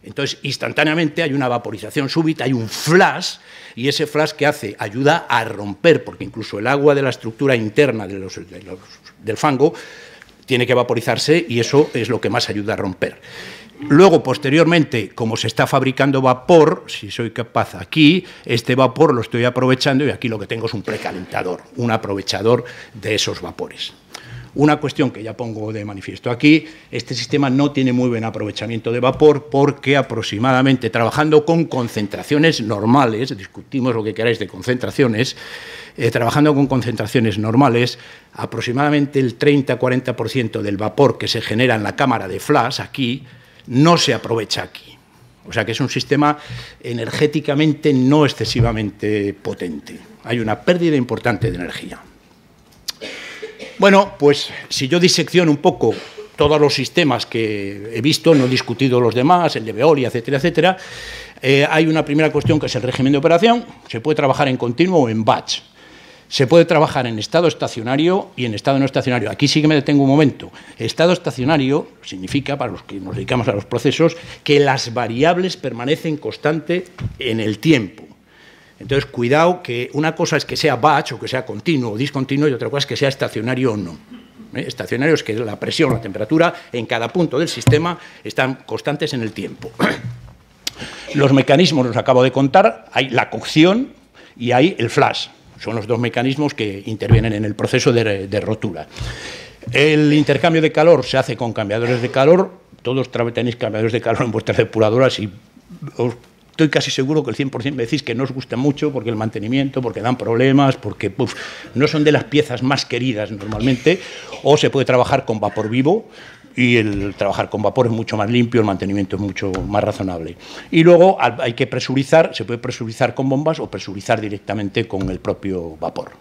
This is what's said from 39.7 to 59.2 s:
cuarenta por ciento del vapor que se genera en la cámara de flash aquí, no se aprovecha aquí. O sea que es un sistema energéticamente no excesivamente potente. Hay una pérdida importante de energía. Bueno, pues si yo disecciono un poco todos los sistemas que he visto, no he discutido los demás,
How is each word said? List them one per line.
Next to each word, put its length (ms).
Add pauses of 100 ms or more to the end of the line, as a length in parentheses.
cuarenta 400
por 120
ciento 360
del 140
vapor 420
que 80
se 140
genera 340
en 80
la 120
cámara 320
de 120
flash 420
aquí, 420 (440)
no 300
se 160
aprovecha 500
aquí. 340 (480)
O 80
sea 120
que 80
es 80
un 80
sistema 480 (440)
energéticamente 1120
no 320
excesivamente 1120
potente. 640 (240)
Hay 160
una 220
pérdida 340
importante 560
de 60
energía. 420 (1800)
Bueno, 400
pues 320 (200)
si 180
yo 120
disecciono 520
un 60
poco 360 (420)
todos 240
los 140
sistemas 540
que 640
he 80
visto, 320
no 120
he 40
discutido 500
los 140
demás, 420